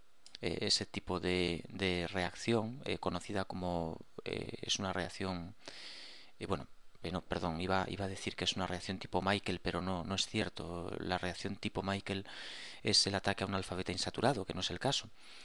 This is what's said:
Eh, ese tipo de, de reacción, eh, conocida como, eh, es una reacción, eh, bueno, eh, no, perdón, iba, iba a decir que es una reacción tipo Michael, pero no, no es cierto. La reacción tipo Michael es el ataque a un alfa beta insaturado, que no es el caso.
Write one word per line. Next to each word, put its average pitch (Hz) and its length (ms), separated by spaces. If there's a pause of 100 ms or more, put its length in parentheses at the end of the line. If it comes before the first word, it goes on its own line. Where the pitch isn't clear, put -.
(400)
Eh, - 200
ese 101 260
tipo 92 320
de, 90 500
de 92 380
reacción, 110 800
eh, 98 140
conocida 95 460
como, 87 540 (260)
eh, - 280 (100)
es - 160
una 95 140
reacción, 92 640 (840)
eh, 101 80
bueno, 90 220 (340)
eh, 85 80
no, 87 120
perdón, 85 380
iba, 92 280
iba 98 160
a 95 40
decir 95 280
que - 80
es - 80
una 92 160
reacción 92 320
tipo - 200
Michael, 95 400
pero 87 220
no, 90 220
no 95 100
es - 140
cierto. 87 720
La 90 180
reacción 95 380
tipo 101 260
Michael 98 420 (600)
es 104 240
el 98 80
ataque 98 260
a 95 60
un 98 80
alfa 92 180
beta 90 160
insaturado, 110 540
que - 100
no 90 60
es - 100
el 90 80
caso. - 320 (340)